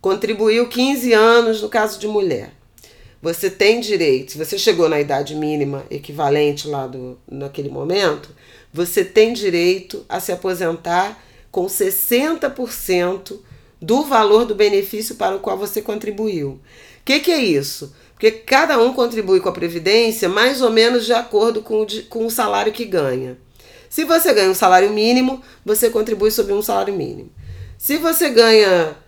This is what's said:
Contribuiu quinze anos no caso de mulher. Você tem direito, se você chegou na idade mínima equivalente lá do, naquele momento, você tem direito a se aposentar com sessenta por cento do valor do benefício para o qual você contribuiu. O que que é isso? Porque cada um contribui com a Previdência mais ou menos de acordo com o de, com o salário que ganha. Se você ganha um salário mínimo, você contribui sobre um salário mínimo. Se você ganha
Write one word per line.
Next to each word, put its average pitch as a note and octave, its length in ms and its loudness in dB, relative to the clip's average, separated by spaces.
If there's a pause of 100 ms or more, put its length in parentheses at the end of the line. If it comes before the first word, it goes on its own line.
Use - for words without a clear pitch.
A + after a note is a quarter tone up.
Contribuiu G#3+ 680 0
quinze B3 440 0
anos A3 500 4
no G#3+ 60 -6
caso G#3+ 320 -2
de G#3 80 -6
mulher. F#3+ 420 -4 (720)
Você E3 260 -4
tem G#3 300 2
direito, E3 540 0
se D3 60 -14
você D#3+ 200 -6
chegou F3 300 2
na D#3 100 0
idade C#3+ 380 -4
mínima D3 520 -4
equivalente D3 800 -2
lá C#3 220 -6
do, B2+ 280 -14 (140)
naquele C#3 380 -10
momento, D3+ 600 -2 (400)
você F3 340 -2
tem A3 280 4
direito F#3 760 -2
a - 100 -6
se F#3+ 140 -6
aposentar F3+ 920 -2 (280)
com F#3 180 -2
sessenta B3+ 840 -2
por B3 220 -8
cento F3+ 680 -4 (400)
do A#3 220 0
valor A3+ 420 4
do A3 100 -6
benefício G3+ 600 0
para G3 220 -4
o - 20 -6
qual F#3+ 180 -4
você G3+ 240 -6
contribuiu. G#3 680 -6
O C3+ 120 -14 (440)
que C#4+ 160 2
que D#4+ 100 0
é E4 80 2
isso? D3 560 -2 (180)
Porque A3 200 2
cada C4+ 500 2
um B3+ 100 4
contribui A3 460 0
com F#3 100 0
a F3 40 -4
Previdência F3+ 760 0
mais A#3+ 320 2
ou B3 100 2
menos A3+ 360 4
de A#3 60 0
acordo A3+ 500 0
com G#3+ 200 -2
o G#3+ 40 -2
de, G#3 160 -10
com A3+ 240 -6
o A3+ 40 -4
salário G#3 420 -2
que A#3+ 120 -8
ganha. C3 540 -2 (500)
Se D#4 160 -4
você E4 300 2
ganha F#3+ 160 4
um F#3+ 40 0
salário F#3 360 4
mínimo, B3+ 500 2 (240)
você G#3+ 240 0
contribui G#3+ 440 0
sobre G3+ 200 -2
um G3+ 80 0
salário G3+ 320 -2
mínimo. - 380 -8 (480)
Se - 180 -4
você D#4+ 320 0
ganha G#3+ 680 6 (120)